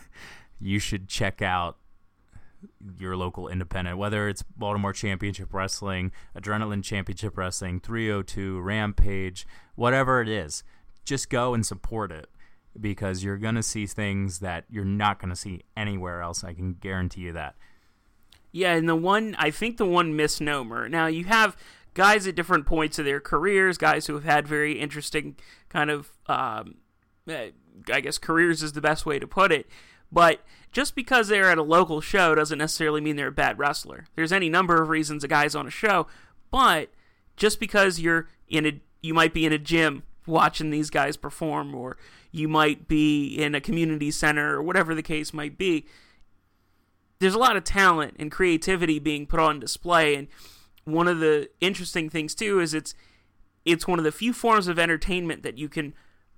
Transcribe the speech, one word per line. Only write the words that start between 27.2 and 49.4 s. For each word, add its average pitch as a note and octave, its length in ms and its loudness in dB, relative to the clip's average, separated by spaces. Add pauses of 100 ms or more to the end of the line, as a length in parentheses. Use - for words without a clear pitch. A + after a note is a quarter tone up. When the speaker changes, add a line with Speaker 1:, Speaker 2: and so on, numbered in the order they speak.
Speaker 2:
uh, C#3 180 -8 (460)
I C#3 80 0
guess C#3 180 -6
careers E3 440 2
is D3+ 100 -6
the D3 80 -8
best D3+ 260 0
way D3 120 0
to - 80 -6
put F#3+ 260 4
it, C#3 160 0 (420)
but E3 340 6 (260)
just - 240 -2
because A#3+ 340 2
they're G3 220 6
at E3 80 4
a D#3+ 40 2
local E3 380 4
show F3 340 4
doesn't D3+ 240 2
necessarily D3+ 420 0
mean D3+ 160 -2
they're C#3+ 120 -2
a C#3 40 -6
bad C3+ 260 0
wrestler. - 560 -4
There's D#3+ 180 -2
any F#3+ 160 2
number E3+ 320 4
of D#3+ 80 2
reasons D3+ 340 -2
a C#3+ 60 -6
guy's D3 260 4
on C#3+ 120 -4
a D3+ 40 -12
show, F#3+ 360 0 (440)
but G#3+ 400 4 (460)
just - 240 2
because G3 400 2
you're E3 280 0 (200)
in D3+ 180 0
a, D3 140 -2 (220)
you D#3+ 120 -6
might D#3+ 200 4
be D#3+ 120 2
in D3+ 60 2
a D#3 60 2
gym D#3 440 0 (240)
watching D#3+ 440 2
these D3+ 200 -2
guys D3 260 0
perform, D3 580 -6
or B2+ 220 -10 (340)
you D#3 180 -2
might D#3 400 2
be D3+ 380 4
in D3 280 -2
a C#3+ 60 -2
community D#3 500 0
center, D3+ 440 0
or C#3 80 -2
whatever E3 320 0
the D#3 80 -4
case D3+ 320 -6
might D3 240 -10
be, F3 280 -2 (1300)
there's F#3+ 140 4
a G#3+ 40 0
lot A#3+ 180 6
of F3+ 80 -4
talent F3 540 4
and D3+ 120 -8
creativity E3+ 680 2
being D3 280 -4
put E3 120 0
on D3+ 220 4